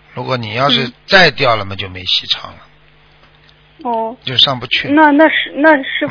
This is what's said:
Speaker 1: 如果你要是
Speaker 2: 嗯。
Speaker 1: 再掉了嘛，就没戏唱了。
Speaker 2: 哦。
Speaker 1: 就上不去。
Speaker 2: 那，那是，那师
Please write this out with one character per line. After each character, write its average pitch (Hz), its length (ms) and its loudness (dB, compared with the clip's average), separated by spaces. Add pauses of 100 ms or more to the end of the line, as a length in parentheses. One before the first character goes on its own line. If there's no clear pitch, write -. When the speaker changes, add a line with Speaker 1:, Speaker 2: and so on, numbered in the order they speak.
(140)
Speaker 1:
如 123 100 -8
果 127 140 -4
你 110 160 -8
要 131 160 2
是 139 140 0
Speaker 2:
嗯。 123 80 -10 (120)
Speaker 1:
再 180 260 4
掉 117 260 0
了 101 100 -4
嘛， 98 80 -8
就 95 160 -10
没 92 140 -14
戏 - 220 -4
唱 95 260 -6
了。 85 60 -20 (1200)
Speaker 2:
哦。 226 400 -4
Speaker 1:
就 - 160 -8
上 139 200 0
不 117 100 -10
去。 - 200 -4
Speaker 2:
那， 294 220 4
那 302 180 6
是， - 280 -2
那 302 220 4
师 269 320 -6